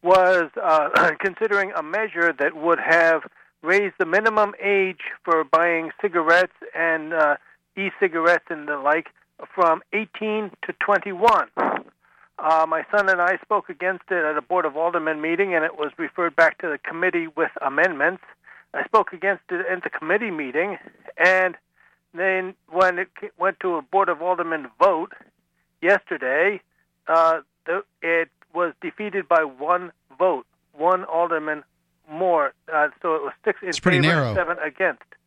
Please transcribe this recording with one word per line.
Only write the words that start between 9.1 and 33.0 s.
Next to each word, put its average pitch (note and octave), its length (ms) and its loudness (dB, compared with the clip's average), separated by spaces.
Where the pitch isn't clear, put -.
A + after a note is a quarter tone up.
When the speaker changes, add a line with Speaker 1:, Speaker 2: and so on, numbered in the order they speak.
Speaker 1:
from E3 280 2
eighteen G#3+ 580 -4
to F3+ 140 -8
twenty-one. G3 680 2
Uh, D#3+ 300 2
my D#3+ 220 -4
son G3+ 180 2
and F#3 120 2
I F3 220 2
spoke - 280 -2
against F3+ 400 -6
it F3+ 140 0
at D#3 120 -2
a D3 60 -4
Board F3+ 240 -2
of C#3+ 100 -6
Aldermen D#3+ 460 -2
meeting, F3 320 -2
and D#3+ 100 2
it E3 140 -6
was D3 180 -4
referred E3 400 -4
back E3 220 4
to F3+ 100 -6
the D3 100 -6
committee E3+ 500 -4
with D#3+ 220 -4
amendments. D3+ 580 0
I - 100 -4
spoke - 300 0
against F3+ 360 -4
it E3+ 160 -4
at F3+ 160 -4
the D#3+ 80 -8
committee G3 400 -4
meeting, D#3 460 -4
and F#3 400 2
then F#3 420 -4
when F3+ 280 2
it F#3 100 -6
ca-, G#3 200 -12
went F#3+ 220 -2
to F3+ 160 -2
a D3+ 60 -6
Board G3 280 0
of D3+ 100 -2
Aldermen E3 460 -2
vote E3+ 340 2
yesterday, F3 800 0
uh, E3 320 4
the, F#3 160 -4
it E3 260 0
was E3+ 260 -2
defeated G3 480 -8
by D#3+ 160 4
one D#3 480 -4
vote, E3+ 280 0
one F3+ 320 0
alderman D#3+ 580 -2
more. D#3+ 420 0
Uh, D3+ 160 2